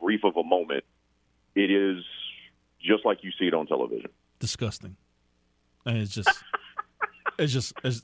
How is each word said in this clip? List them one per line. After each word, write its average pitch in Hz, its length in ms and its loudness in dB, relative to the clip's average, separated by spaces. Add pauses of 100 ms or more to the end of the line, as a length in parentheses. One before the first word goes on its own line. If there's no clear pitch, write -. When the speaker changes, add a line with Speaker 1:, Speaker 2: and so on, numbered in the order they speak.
Speaker 1:
brief 104 220 2
of 90 120 4
a 82 80 2
moment. 80 400 0 (720)
It 98 160 2
is 98 340 2 (760)
just 107 240 2
like 107 180 2
you 95 140 -8
see 95 80 2
it 85 80 4
on 78 140 0
television. 58 420 -2 (300)
Speaker 2:
Disgusting. 101 560 -6 (880)
And 117 120 0
it's 101 180 -4
just, 107 140 2 (540)
<laughs> - 540 -8
it's 151 160 2
just, 127 200 -2 (100)
it's, 123 200 -2